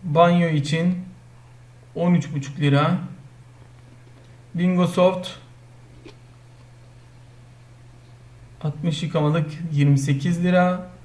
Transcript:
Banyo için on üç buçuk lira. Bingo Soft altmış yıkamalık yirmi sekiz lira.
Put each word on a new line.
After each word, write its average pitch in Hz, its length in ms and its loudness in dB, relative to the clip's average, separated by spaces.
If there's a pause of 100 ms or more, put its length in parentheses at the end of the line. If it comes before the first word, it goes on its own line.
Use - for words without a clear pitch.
Banyo 170 460 4
için 160 560 -2 (880)
on 175 200 2
üç 143 200 -2
buçuk - 260 -8
lira. 147 380 2 (1600)
Bingo 180 320 0
Soft 185 420 0 (3250)
altmış 156 400 -6
yıkamalık 151 480 -2 (220)
yirmi 143 260 4
sekiz 170 460 -2
lira. 180 460 0 (140)